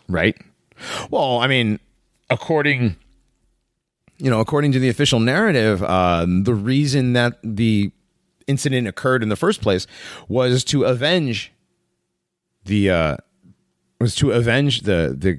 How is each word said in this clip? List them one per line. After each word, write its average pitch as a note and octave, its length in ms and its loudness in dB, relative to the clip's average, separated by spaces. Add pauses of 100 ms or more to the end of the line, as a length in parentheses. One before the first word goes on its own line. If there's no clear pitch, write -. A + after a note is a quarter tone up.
Right. F2+ 280 0 (720)
Well, C3 300 0
I B2+ 80 2
mean, A#2 320 0 (500)
according, C3+ 640 -2 (1200)
you C3+ 120 -2
know, A2+ 80 2
according D3 340 0
to C3 60 2
the B2+ 120 2
official C3+ 280 0
narrative, A#2+ 640 2
uh, F2 460 2
the G2 260 2
reason B2+ 600 0
that A#2+ 280 0
the G#2+ 480 0 (560)
incident C3 420 -2
occurred B2+ 340 0
in G#2+ 60 -2
the G#2 80 -2
first G3 240 0
place F#2+ 260 0 (400)
was B2+ 380 0
to C#3 200 0
avenge C3 680 -2 (1120)
the, G2+ 240 0
uh, E2 280 0 (840)
was A#2 140 0
to C#3 180 2
avenge A#2+ 500 2
the, E2 360 0
the, E2+ 200 0